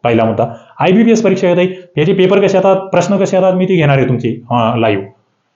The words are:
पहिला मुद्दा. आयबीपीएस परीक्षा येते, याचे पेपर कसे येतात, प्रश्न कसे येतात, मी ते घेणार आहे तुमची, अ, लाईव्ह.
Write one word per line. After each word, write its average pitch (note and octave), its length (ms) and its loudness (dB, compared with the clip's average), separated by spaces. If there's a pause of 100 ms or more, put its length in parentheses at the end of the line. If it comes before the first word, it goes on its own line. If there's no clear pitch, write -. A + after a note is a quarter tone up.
पहिला A2+ 220 0
मुद्दा. A2 200 -2 (340)
आयबीपीएस A3 420 2
परीक्षा F#3+ 280 0
येते, F3+ 480 -2
याचे D#3 160 0
पेपर F#3+ 260 2
कसे G3 180 0
येतात, F#3+ 180 2
प्रश्न F3+ 420 -2
कसे F#3+ 200 0
येतात, F#3 160 2
मी F3+ 120 0
ते F#3 100 0
घेणार C#3+ 220 2
आहे B2+ 100 0
तुमची, A#2 420 -4
अ, A#2+ 260 0
लाईव्ह. G#2+ 280 -2 (520)